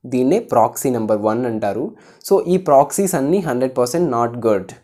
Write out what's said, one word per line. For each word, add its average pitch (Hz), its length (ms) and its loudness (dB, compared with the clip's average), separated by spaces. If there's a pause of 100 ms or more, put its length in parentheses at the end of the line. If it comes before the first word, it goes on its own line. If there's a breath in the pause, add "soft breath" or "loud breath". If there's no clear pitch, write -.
(140)
దీన్నే 131 260 2 (120)
ప్రాక్సీ 120 460 2
నెంబర్ 107 300 0
వన్ 113 220 0
అంటారు. 107 360 -4 (420 soft breath)
So 196 80 4 (180)
ఈ 185 40 2 (100)
ప్రాక్సీస్ 147 520 2
అన్నీ 151 280 2
హండ్రెడ్ 127 320 -2
పర్సెంట్ 160 360 0
not 117 180 0 (140)
good. 95 180 0 (180)